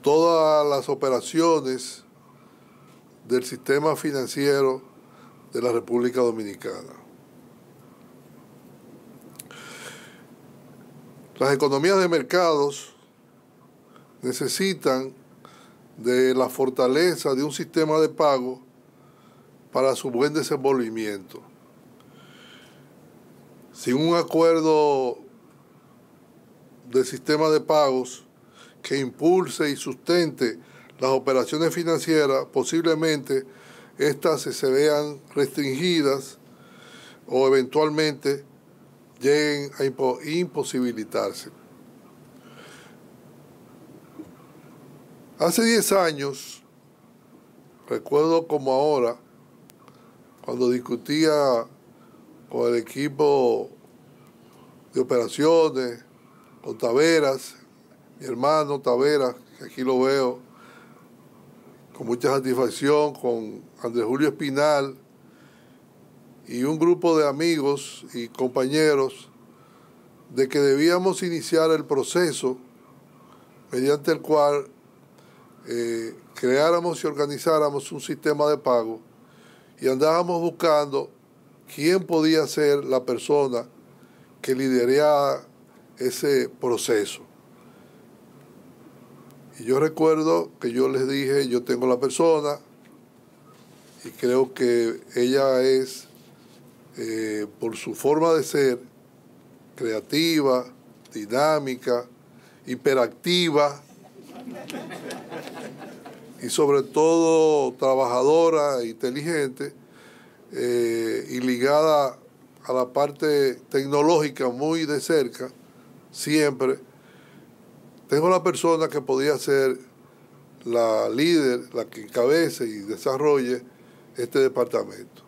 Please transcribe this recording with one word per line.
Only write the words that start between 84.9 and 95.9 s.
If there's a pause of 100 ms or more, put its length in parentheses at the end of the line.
ese
proceso. (2500)
Y
yo
recuerdo (120)
que
yo
les
dije:
"Yo
tengo
la
persona (1500)
y
creo
que (140)
ella
es, (880)